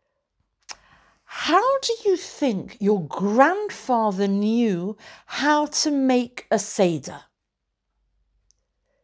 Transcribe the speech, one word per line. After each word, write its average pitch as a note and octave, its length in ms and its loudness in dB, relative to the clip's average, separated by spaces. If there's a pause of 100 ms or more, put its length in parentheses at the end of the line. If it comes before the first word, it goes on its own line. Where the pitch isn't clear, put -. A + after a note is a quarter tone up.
(1300)
"How A#4+ 540 2
do A#4 140 -2 (120)
you F#4+ 100 4
think - 640 -4
your G3 260 2
grandfather A3 1200 0
knew G#3 680 0 (300)
how D4+ 400 0 (160)
to D#4 100 0
make B3+ 580 0
a A3 80 2
Seder?" F3 680 -2 (1800)